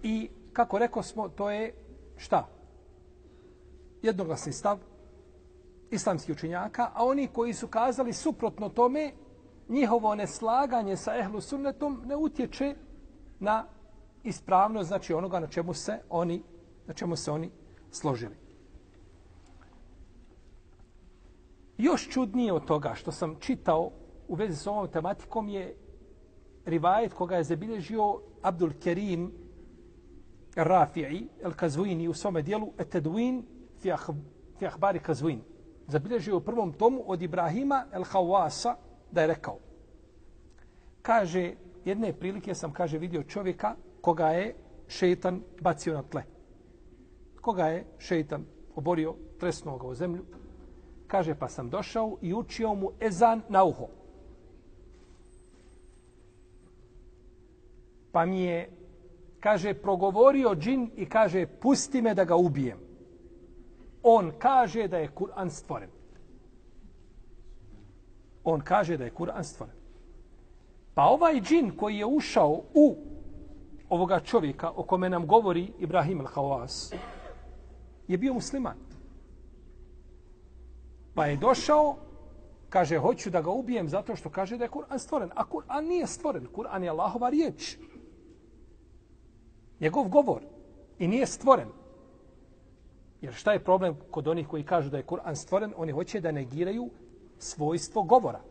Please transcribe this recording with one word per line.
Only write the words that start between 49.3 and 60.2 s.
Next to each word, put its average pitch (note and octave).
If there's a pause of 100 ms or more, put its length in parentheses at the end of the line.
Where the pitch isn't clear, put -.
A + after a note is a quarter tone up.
tresnuo D#3+
ga B2+
u B2+
zemlju. F3 (840)
Kaže, D#3+
pa B2+
sam B2
došao G#3+
i F3
učio A3+
mu F#3+
ezan A3+
na G3
uho. C3+ (4000)
Pa E3+
mi F#3
je, F3 (720)
kaže, G3+
progovorio G3+